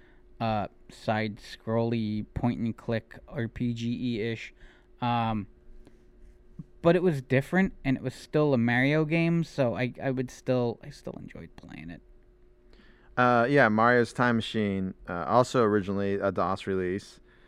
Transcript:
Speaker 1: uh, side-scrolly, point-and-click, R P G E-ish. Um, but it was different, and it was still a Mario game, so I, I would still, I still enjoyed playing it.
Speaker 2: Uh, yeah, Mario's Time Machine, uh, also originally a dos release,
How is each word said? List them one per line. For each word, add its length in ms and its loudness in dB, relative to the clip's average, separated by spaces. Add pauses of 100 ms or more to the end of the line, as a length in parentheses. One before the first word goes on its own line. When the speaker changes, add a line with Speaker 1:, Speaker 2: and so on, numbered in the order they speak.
(420)
Speaker 1:
uh, 260 -2 (220)
side-scrolly, 1400 -4
point-and-click, 840 -4 (120)
R 180 -6
P 260 -4
G 440 -4
E-ish. 360 -6 (480)
Um, 460 -2 (1300)
but 160 6
it 60 0
was 180 2
different, 500 0 (140)
and 100 0
it 80 -8
was 100 -6
still 400 0
a 40 2
Mario 480 2
game, 400 0
so 320 -2
I, 160 -4 (100)
I 80 -2
would 180 -4
still, 540 -2
I 60 -16
still 280 -14
enjoyed 380 -16
playing 340 -16
it. 120 -16 (1160)
Speaker 2:
Uh, 320 6
yeah, 200 6
Mario's 420 4
Time 240 2
Machine, 580 -2 (140)
uh, 180 -6
also 380 4
originally 520 0
a 180 0
dos 340 -2
release, 540 -4 (260)